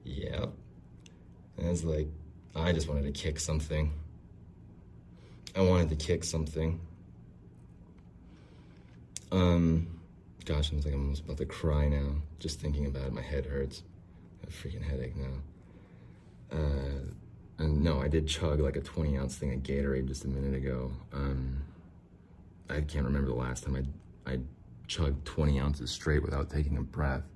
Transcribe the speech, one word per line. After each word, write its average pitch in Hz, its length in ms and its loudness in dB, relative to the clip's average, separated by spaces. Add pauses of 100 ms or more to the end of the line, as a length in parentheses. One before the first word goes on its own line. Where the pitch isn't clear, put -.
Yep. - 480 -4 (1040)
And 82 100 -2
I 85 40 2
was 82 140 0
like, 76 240 0 (480)
I 85 160 2
just 76 160 0
wanted 73 160 0
to 71 80 -2
kick 76 260 -2
something. 76 540 0 (1600)
I 95 60 0
wanted 90 300 6
to 78 60 0
kick 82 280 0
something. 80 560 0 (2500)
Um, 85 560 6 (580)
gosh, 76 280 2
I'm 73 80 0
like, 73 120 0
I'm 71 100 0
almost 71 220 0
about 69 120 -6
to 65 100 -2
cry 73 420 2
now. 71 260 2 (240)
Just - 220 -6
thinking 71 260 0
about 67 200 -4
it, 65 60 -4
my - 100 -6
head 67 240 -2
hurts. 69 360 -4 (580)
I - 60 -12
have - 80 -12
a - 20 -12
freaking - 260 -8
headache 65 340 -4
now. - 1400 -10
Uh, 69 420 0 (580)
and 76 240 4
no, 73 180 4
I 69 80 2
did 76 180 4
chug, 73 340 2
like, 69 160 2
a 69 40 0
twenty 73 380 0
ounce 65 180 -2
thing 69 160 -2
of 67 80 -2
Gatorade 67 480 0
just 65 160 -6
a 67 40 -2
minute 67 260 0
ago. 64 380 -2 (200)
Um, 67 500 -2 (1080)
I 71 100 0
can't 73 240 0
remember 67 240 2
the 60 60 0
last 62 300 -2
time 67 120 0 (500)
I, 65 60 -4
I 65 60 0 (480)
chugged 71 400 0
twenty 73 340 4
ounces 71 300 0
straight 73 320 2
without 69 260 -2
taking 71 300 0
a - 20 0
breath. 131 420 0 (140)